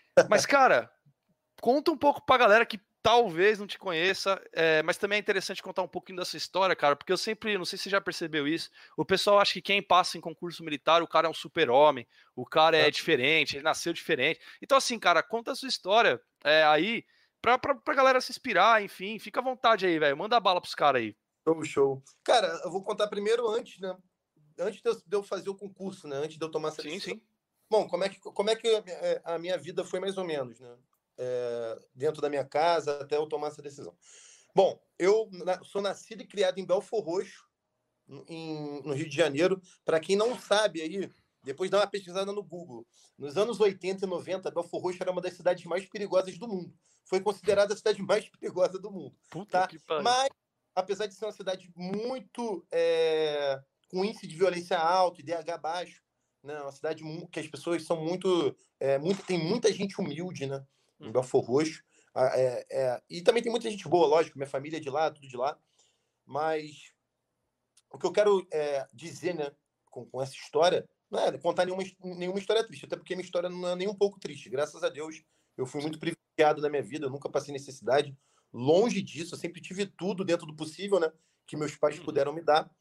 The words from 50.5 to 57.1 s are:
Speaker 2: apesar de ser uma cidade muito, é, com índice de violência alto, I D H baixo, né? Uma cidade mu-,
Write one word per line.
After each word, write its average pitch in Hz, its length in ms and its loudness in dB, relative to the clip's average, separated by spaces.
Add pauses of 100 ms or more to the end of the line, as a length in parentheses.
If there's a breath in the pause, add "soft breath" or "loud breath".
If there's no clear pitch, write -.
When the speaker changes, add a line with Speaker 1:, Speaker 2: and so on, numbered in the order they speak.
Speaker 2:
apesar 185 320 -4
de 202 80 -10
ser - 120 -10
uma 208 60 -6
cidade 185 440 -10
muito, 214 960 -8
é, 156 920 0 (260)
com 185 160 -4
índice 208 220 -6
de 156 100 -14
violência 175 440 0
alto, 175 400 2
I 147 40 -20
D 151 120 -6
H 160 240 -8
baixo, 170 420 -8 (400)
né? 147 180 -12
Uma 139 120 -10
cidade 156 320 -8
mu-, 160 240 -10